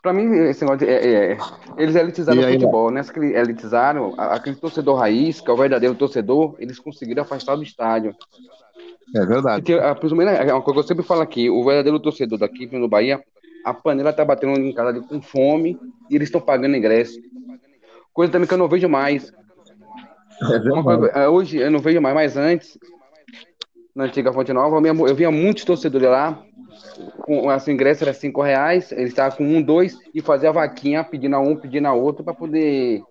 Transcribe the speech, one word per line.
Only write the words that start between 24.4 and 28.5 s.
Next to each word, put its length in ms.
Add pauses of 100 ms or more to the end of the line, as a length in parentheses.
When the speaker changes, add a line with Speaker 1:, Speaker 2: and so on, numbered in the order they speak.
Speaker 1:
Nova, 260
eu, 300
eu 80
via 140
muitos 340
torcedores 460
lá, 340 (760)
com, 300
assim, 220
o 20
ingresso 300
era 100
cinco 280
reais, 500